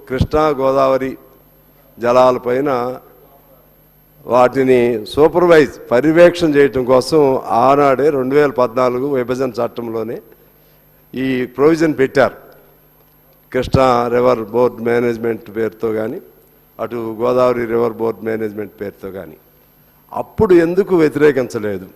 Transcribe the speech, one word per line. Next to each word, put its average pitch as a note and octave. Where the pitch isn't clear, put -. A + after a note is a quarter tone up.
కృష్ణా C3
గోదావరి C3+
జలాలపైన B2+
వాటిని B2+
సూపర్వైజ్, D#3+
పర్యవేక్షణ D#3+
చేయటం C3
కోసం B2+
ఆనాడే C#3
రెండు C3
వేల D3
పద్నాలుగు B2
విభజన B2+
చట్టంలోనే A2+
ఈ B2+
ప్రొవిజన్ D#3
పెట్టారు. C3
కృష్ణా C3
రివర్ B2
బోర్డ్ A#2
మేనేజ్‌మెంట్ A#2
పేరుతో A2
కానీ, A2
అటు A2+
గోదావరి B2
రివర్ A#2
బోర్డ్ G#2+
మేనేజ్‌మెంట్ G#2+
పేరుతో G2
కానీ. D#2
అప్పుడు F#3
ఎందుకు F3
వ్యతిరేకించలేదు? B2